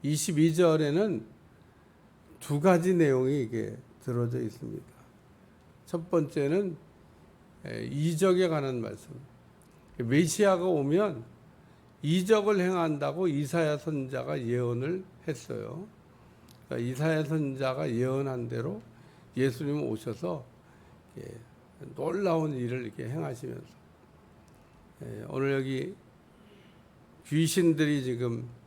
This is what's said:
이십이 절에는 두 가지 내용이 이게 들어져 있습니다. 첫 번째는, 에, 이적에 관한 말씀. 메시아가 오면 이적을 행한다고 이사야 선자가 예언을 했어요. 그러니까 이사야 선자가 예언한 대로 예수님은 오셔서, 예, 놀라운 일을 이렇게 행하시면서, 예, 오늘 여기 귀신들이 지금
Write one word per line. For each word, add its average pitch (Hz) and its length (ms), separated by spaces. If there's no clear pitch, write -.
이십이 156 480
절에는 160 720
두 147 220
가지 180 340
내용이 135 480
이게 110 340
들어져 120 400
있습니다. 110 460
첫 170 260
번째는, 160 640
에, 113 180
이적에 170 640
관한 139 340
말씀. 107 300
메시아가 170 680
오면 160 600
이적을 196 580
행한다고 165 680
이사야 151 520
선자가 135 680
예언을 123 580
했어요. 127 600
그러니까 120 200
이사야 156 360
선자가 139 680
예언한 127 580
대로 143 340
예수님은 135 520
오셔서, 123 560
예, - 60
놀라운 160 560
일을 123 320
이렇게 113 240
행하시면서, 135 680
예, 113 240
오늘 139 240
여기 135 420
귀신들이 156 800
지금 120 440